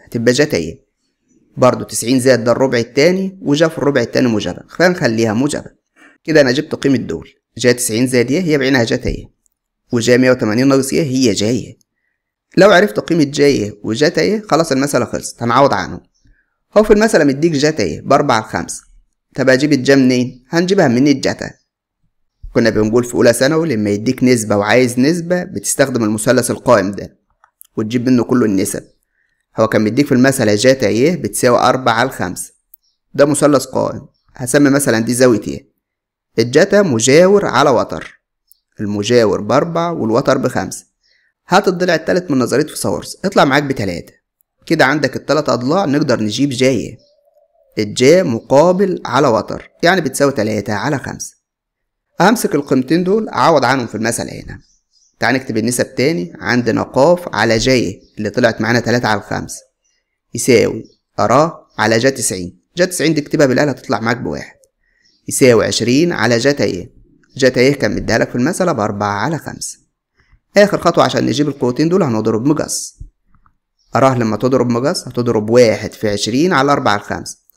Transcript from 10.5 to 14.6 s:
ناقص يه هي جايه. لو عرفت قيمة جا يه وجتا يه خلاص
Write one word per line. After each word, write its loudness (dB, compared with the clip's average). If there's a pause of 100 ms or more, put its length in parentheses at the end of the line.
ناقص 0
يه 0
هي 0
جايه. -4 (800)
لو 6
عرفت 2
قيمة 0
جا 0
يه -2
وجتا 0
يه -2
خلاص 0